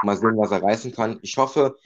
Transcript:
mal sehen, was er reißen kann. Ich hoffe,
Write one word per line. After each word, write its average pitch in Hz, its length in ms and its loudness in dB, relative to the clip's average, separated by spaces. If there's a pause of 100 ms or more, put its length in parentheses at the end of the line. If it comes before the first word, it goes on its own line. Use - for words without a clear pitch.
mal 101 140 2
sehen, 110 200 2
was 104 140 0
er 92 100 0
reißen 113 300 0
kann. 113 300 -4
Ich - 160 -8
hoffe, 135 480 0